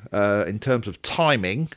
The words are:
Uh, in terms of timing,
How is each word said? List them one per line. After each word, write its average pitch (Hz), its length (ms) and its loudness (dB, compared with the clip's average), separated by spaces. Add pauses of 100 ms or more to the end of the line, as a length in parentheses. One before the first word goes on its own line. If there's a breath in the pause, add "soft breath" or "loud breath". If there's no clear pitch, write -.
(140)
Uh, 101 340 2
in 104 120 -6
terms 123 280 0
of 92 140 -10
timing, 135 760 0